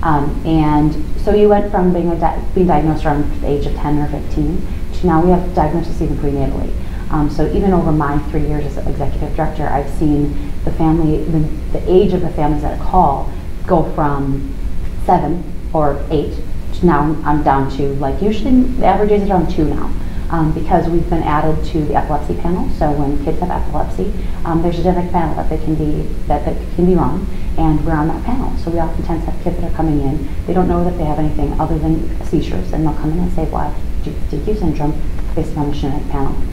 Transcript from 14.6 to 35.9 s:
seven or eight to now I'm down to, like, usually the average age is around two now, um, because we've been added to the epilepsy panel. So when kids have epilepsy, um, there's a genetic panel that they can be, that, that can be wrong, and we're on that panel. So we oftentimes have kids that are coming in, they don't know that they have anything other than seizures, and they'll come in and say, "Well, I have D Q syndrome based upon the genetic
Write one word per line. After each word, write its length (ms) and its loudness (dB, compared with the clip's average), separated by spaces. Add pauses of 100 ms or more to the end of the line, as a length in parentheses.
seven 480 0 (200)
or 360 0
eight 280 -2 (360)
to 120 0
now 380 2
I'm 200 0
down 340 0
to, 180 -2
like, 260 -2
usually 400 4
the 240 2
average 260 4
age 100 4
is 80 0
around 200 2
two 160 2
now, 280 0 (360)
um, 240 0
because 360 2
we've 200 2
been 140 0
added 440 2
to 180 0
the 100 0
epilepsy 400 0
panel. 360 0
So 200 2
when 320 0
kids 160 0
have 120 -2
epilepsy, 640 0 (320)
um, 160 2
there's 180 2
a 40 0
genetic 280 2
panel 240 2
that 140 0
they 80 0
can 180 0
be, 280 0 (240)
that, 180 0
that 100 0 (200)
can 100 2
be 100 6
wrong, 320 0 (300)
and 280 2
we're 80 0
on 140 0
that 180 -2
panel. 320 0
So 140 -4
we 80 0
oftentimes 460 -2
have 180 -2
kids 140 -2
that 140 -2
are 40 2
coming 260 0
in, 260 -2 (180)
they 80 -2
don't 140 2
know 160 0
that 140 0
they 80 -2
have 140 -2
anything 400 0
other 180 0
than 480 -2
seizures, 460 -2
and 140 0
they'll 100 0
come 160 -2
in 80 -2
and 140 0
say, 120 2
"Well, 160 -4
I 80 -2
have 600 -2
D 120 -2
Q 120 0
syndrome 440 0 (360)
based 160 -2
upon 200 -2
the 40 0
genetic 340 -2